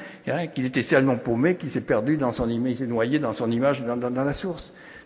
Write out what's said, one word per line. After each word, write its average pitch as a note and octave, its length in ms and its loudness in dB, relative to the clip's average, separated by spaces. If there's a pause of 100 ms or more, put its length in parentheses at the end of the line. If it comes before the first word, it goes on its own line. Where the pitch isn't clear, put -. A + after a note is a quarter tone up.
(280)
hein, D#3+ 180 -2
qu'il C3 180 -4
était B2+ 180 0
tellement C3+ 340 4
paumé B2+ 400 2
qu'il D#3+ 120 -8
s'est B2 120 -2
perdu C3 360 2
dans B2+ 160 0
son A#2 160 0
ima-, A#2 220 0
il A#2 60 -2
s'est B2+ 100 -4
noyé A#2 320 0
dans B2 140 -2
son A2+ 180 -2
image, C3 320 2
dans, A#2+ 140 -4
dans, B2 140 -2
dans C3 140 0
la C#3+ 80 0
source. E3 400 -6 (340)